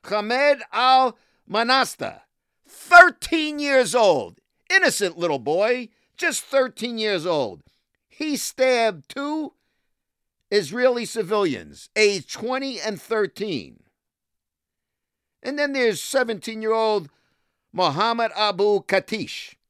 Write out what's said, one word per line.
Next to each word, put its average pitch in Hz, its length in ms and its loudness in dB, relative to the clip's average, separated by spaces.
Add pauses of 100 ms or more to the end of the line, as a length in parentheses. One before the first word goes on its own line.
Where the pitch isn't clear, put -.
Hamed 240 560 0 (100)
Al-Manasta, 247 1500 0 (480)
thirteen 320 880 4
years 262 360 2
old, 151 440 2 (320)
innocent 302 480 2
little 165 200 0
boy, 208 500 -2 (280)
just 330 280 -4
thirteen 240 540 -2
years 202 280 -2
old. 127 360 -4 (460)
He 302 280 -6
stabbed 226 720 -2
two 294 460 -8 (960)
Israeli 233 560 0
civilians, 165 920 -4
age 208 360 0
twenty 254 480 -8
and 196 200 -8
thirteen. 165 800 -4 (1600)
And 285 160 -8
then 294 140 -2
there's 240 280 0
seventeen-year-old 220 1080 -2 (640)
Mohammed 214 640 0
Abu 202 480 0
Katish. - 720 -4 (160)